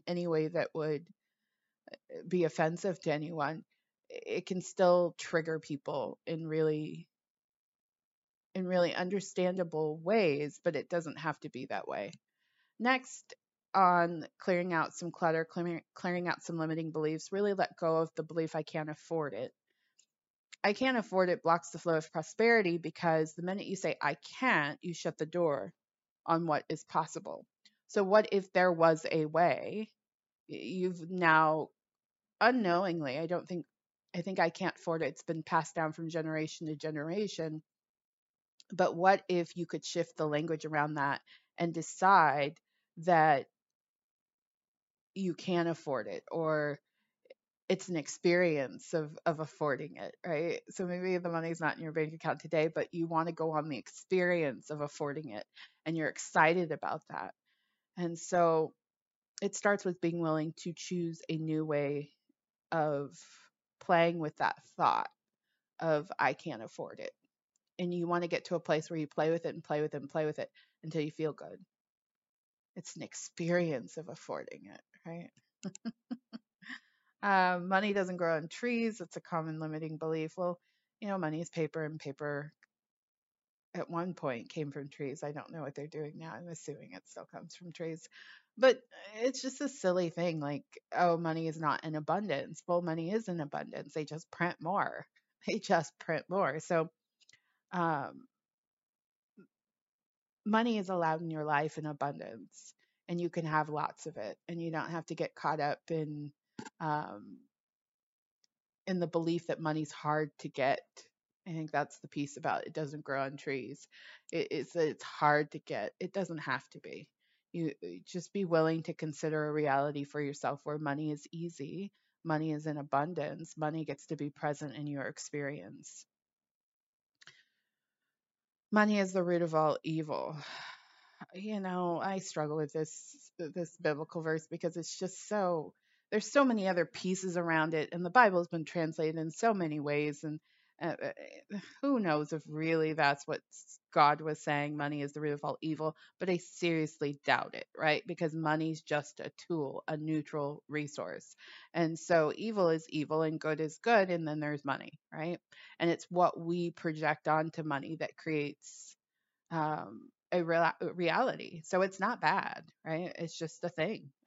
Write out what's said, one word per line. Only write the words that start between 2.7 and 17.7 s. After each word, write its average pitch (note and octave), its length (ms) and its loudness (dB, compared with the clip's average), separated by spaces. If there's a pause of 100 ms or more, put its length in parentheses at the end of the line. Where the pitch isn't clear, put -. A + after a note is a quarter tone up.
to E3 100 0
anyone, D3+ 520 -2 (460)
i-, - 280 -6
it F3+ 80 -6
can F#3 160 -4
still F3 580 6
trigger D#3+ 400 -2
people D3 680 -6
in D#3+ 220 -4
really, D#3 600 0 (1500)
in F#3+ 100 -2
really F3 300 4
understandable F3+ 1040 0
ways, D#3+ 640 2
but D#3+ 140 0
it - 120 -6
doesn't D#3+ 300 -4
have D3+ 220 -4
to D3+ 80 -10
be B2+ 160 -8
that - 220 -6
way. F#2+ 240 -4 (680)
Next, B3+ 560 -2 (400)
on F3 500 6 (140)
clearing F3+ 340 2
out D#3+ 200 2
some E3+ 180 -6
clutter, D#3+ 320 2
clearing, E3+ 380 -4 (120)
clearing F3 360 -2
out - 120 -4
some E3+ 160 -6
limiting D#3+ 340 -2
beliefs, D#3 400 -2
really G3+ 220 2
let F#3+ 240 0